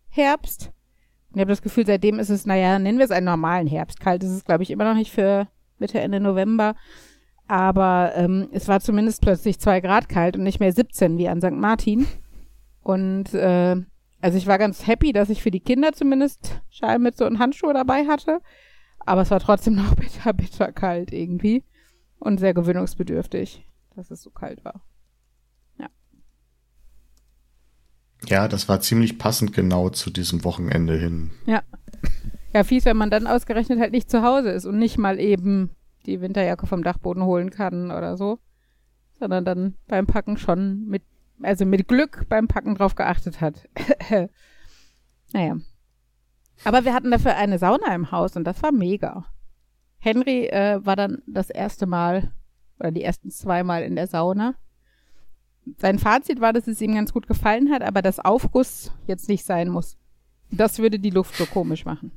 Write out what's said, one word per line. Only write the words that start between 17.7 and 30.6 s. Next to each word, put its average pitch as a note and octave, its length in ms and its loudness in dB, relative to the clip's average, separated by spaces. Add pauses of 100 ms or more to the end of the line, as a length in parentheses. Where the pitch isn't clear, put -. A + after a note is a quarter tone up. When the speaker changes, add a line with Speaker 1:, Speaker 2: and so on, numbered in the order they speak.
Speaker 1:
dabei C4 340 2
hatte. D#4 340 0 (580)
Aber F#3+ 220 2
es F3+ 100 2
war F#3+ 80 4
trotzdem G#3 360 4
noch G3 200 4
<laughs> - 0 -
bitter, - 380 0
bitter F#3 400 -2
kalt F3 400 -4
irgendwie. F3+ 500 -2 (560)
Und G3+ 200 0
sehr F#3 140 4
gewöhnungsbedürftig, F3+ 1120 -2 (300)
dass F3+ 160 -18
es E3 100 -16
so - 80 -20
kalt - 340 -14
war. - 180 -18 (1000)
Ja. B2+ 80 -16 (2500)
Speaker 2:
Ja, G2 200 2
das G2+ 220 -4
war F#2+ 100 2
ziemlich A2+ 380 0
passend A2 360 -2
genau F#2 360 2
zu - 220 -6
diesem F2 320 -4
Wochenende E2+ 520 0